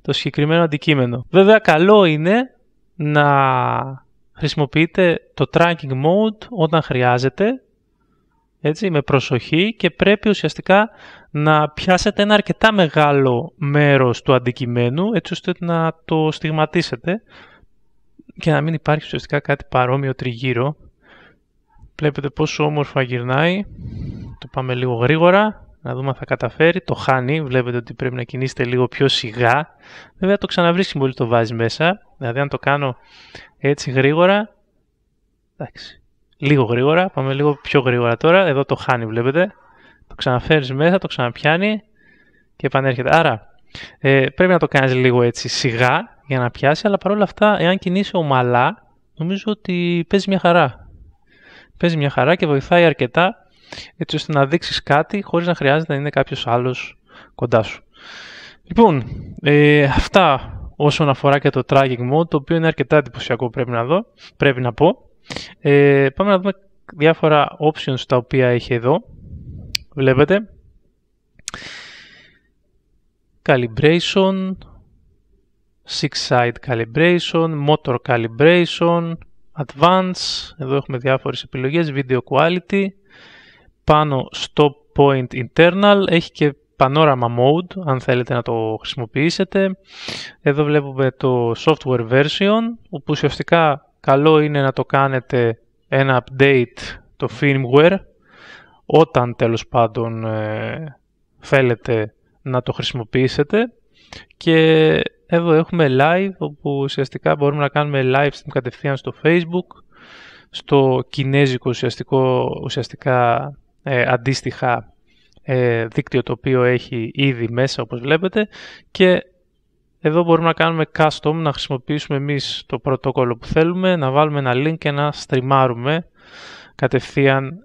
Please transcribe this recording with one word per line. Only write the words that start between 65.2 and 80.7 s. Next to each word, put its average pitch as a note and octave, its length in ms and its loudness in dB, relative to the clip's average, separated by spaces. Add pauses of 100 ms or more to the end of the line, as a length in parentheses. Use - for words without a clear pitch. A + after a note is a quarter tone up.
Ε, C#3+ 540 4
πάμε G3+ 160 -2
να F#3+ 80 4
δούμε F#3+ 140 -2 (440)
διάφορα D3+ 640 2
options D3 480 -2
τα C3 100 0
οποία B2+ 320 0
έχει B2 260 -2
εδώ. B2+ 280 0 (920)
Βλέπετε. D3 540 2 (3000)
Calibration, E3+ 1040 0 (1500)
six - 280 -6
side B2 240 0 (140)
calibration, D3+ 1000 -2
motor D3+ 280 0 (120)
calibration, E3 1040 0 (400)
advance, F3+ 1040 -2
εδώ C3+ 200 -4